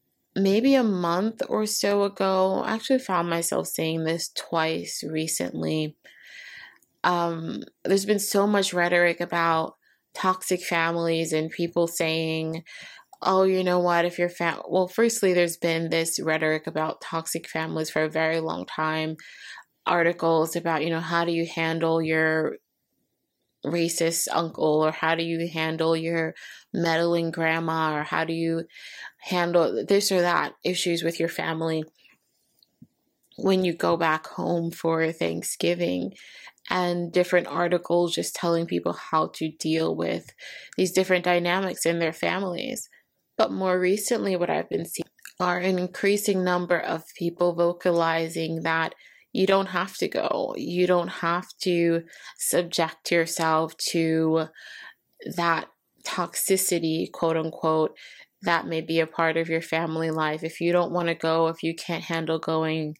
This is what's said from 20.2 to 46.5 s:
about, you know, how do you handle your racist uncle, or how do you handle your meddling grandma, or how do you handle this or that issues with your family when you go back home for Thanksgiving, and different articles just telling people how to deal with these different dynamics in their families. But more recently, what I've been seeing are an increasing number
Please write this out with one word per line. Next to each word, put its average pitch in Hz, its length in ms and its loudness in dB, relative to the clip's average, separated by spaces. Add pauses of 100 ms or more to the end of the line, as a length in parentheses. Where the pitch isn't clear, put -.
about, 165 300 0
you 165 60 -2
know, 165 100 0
how 170 240 0
do 170 80 0
you 165 140 0
handle 165 560 0
your 160 560 0 (1040)
racist 165 680 0
uncle, 156 520 2
or 156 60 4
how 165 240 0
do 165 80 -2
you 165 240 -2
handle 160 480 0
your 160 400 -2 (380)
meddling 165 580 2
grandma, 160 640 0
or 147 80 -2
how 160 220 -2
do 165 80 -4
you 165 320 -2 (540)
handle 170 680 2
this 202 240 2
or 185 120 4
that 165 320 2 (100)
issues 175 380 0
with 165 180 -2
your 165 80 0
family 160 560 -2 (1500)
when 185 280 2
you 170 100 2
go 170 240 2
back 160 300 0
home 170 420 -2
for 165 420 0
Thanksgiving, 170 1040 -2 (560)
and 175 420 0
different 180 360 2
articles 170 680 0
just 170 200 -4
telling 170 300 0
people 170 300 -2
how 160 320 0
to 160 240 -6
deal 160 440 -2
with 170 360 -4 (480)
these 180 140 0
different 185 320 2
dynamics 175 600 0
in 170 140 2
their 160 160 0
families. 175 720 -4 (480)
But 214 160 2
more 185 260 2
recently, 202 580 0
what 170 120 0
I've 160 220 -2
been 165 160 -2
seeing - 180 -8 (340)
are 180 200 2
an 185 200 2
increasing 196 640 0
number 180 340 2